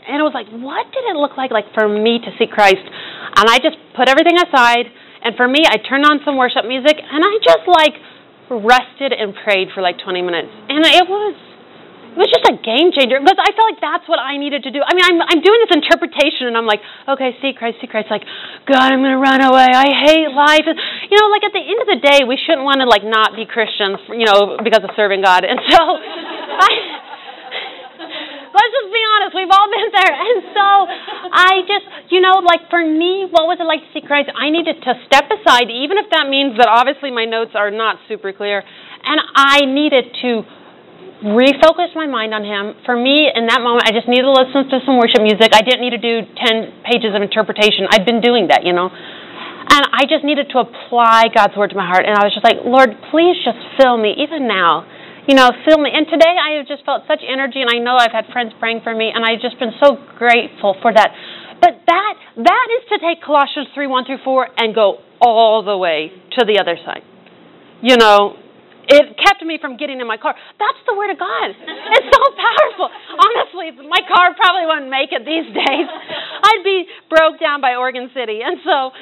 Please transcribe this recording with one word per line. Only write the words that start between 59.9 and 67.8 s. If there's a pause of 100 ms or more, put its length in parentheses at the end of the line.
grateful
for
that. (480)
But
that, (300)
that
is
to
take
Colossians
three,
one
through
four
and
go (240)
all
the
way (240)
to
the
other
side. (720)
You